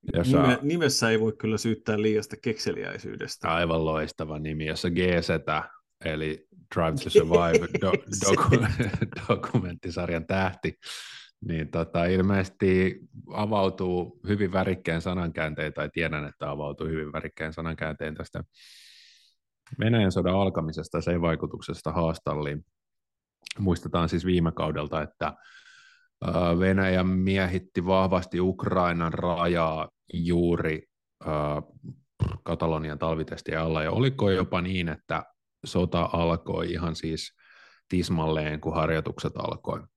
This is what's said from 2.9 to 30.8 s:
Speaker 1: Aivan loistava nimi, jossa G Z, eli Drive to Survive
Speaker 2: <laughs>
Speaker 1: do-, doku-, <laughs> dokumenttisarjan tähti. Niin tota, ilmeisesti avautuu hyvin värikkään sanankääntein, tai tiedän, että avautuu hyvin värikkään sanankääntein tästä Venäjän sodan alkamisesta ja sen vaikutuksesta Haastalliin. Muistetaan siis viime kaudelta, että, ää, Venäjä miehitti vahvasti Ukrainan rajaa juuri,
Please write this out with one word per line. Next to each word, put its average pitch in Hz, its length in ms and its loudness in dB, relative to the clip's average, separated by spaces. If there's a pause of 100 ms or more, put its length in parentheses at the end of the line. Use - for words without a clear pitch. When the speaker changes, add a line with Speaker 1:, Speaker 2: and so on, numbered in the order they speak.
Speaker 1:
Aivan 82 300 2
loistava 78 540 -4
nimi, 78 280 -4
jossa 80 240 -2
G 85 60 0 (240)
Z, 82 100 -4 (760)
eli 78 420 -4 (280)
Drive 82 300 2
to - 60 -6
Survive 85 640 6
Speaker 2:
<laughs> 92 100 0
Speaker 1:
do-, 92 220 0 (260)
doku-, 120 360 6 (280)
<laughs> - 340 -4
dokumenttisarjan 87 1000 -2
tähti. 92 520 -2 (720)
Niin 80 220 -4
tota, 85 340 0
ilmeisesti 92 960 2 (340)
avautuu 92 960 0
hyvin 101 240 0
värikkään 90 500 0
sanankääntein, 78 720 -4
tai 73 200 -6
tiedän, 78 320 -2
että 73 260 -8
avautuu 73 360 -6
hyvin 78 260 -4
värikkään 78 400 -8
sanankääntein 80 640 -6
tästä 82 300 -10 (1300)
Venäjän 110 340 4
sodan 90 220 2
alkamisesta 85 640 0
ja 80 40 -2
sen 87 180 0
vaikutuksesta 80 720 -4
Haastalliin. 76 720 -2 (920)
Muistetaan 85 500 0
siis 87 180 -2
viime 87 260 4
kaudelta, 78 500 -4
että, 76 320 -6 (880)
ää, 87 340 2
Venäjä 92 460 4
miehitti 92 840 0
vahvasti 92 540 2
Ukrainan 87 720 2
rajaa 85 760 0 (240)
juuri, 85 680 2 (440)